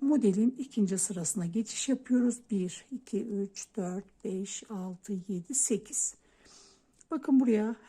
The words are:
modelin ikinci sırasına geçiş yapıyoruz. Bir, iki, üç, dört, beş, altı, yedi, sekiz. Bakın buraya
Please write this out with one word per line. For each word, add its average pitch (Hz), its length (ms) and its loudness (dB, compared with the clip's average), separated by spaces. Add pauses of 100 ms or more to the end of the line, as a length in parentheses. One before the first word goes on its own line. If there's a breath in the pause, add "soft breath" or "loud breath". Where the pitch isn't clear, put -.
modelin 240 560 4
ikinci 196 400 0
sırasına 175 480 -4
geçiş 214 440 -4
yapıyoruz. 247 500 2 (120)
Bir, 185 400 -2
iki, 220 340 -4
üç, 196 500 -6
dört, 190 480 -6
beş, 196 460 -6
altı, 185 440 -8 (140)
yedi, 185 280 -6
sekiz. - 600 -2 (960 soft breath)
Bakın 269 280 4
buraya 226 360 4 (140)